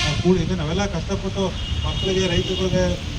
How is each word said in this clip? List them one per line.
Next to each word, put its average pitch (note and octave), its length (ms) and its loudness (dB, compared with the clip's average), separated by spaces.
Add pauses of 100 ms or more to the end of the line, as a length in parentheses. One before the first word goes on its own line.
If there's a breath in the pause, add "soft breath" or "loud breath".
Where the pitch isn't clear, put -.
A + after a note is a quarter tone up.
ಆ, - 140 0
ಕೂಡಿ F3+ 200 4
ಇದೆ. E3+ 140 0
ನಾವೆಲ್ಲ E3+ 320 0
ಕಷ್ಟಪಟ್ಟು F#3+ 680 -2 (340)
ಮಕ್ಕಳಿಗೆ, F#3+ 400 0
ರೈತರುಗಳಿಗೆ, F3+ 720 0 (200)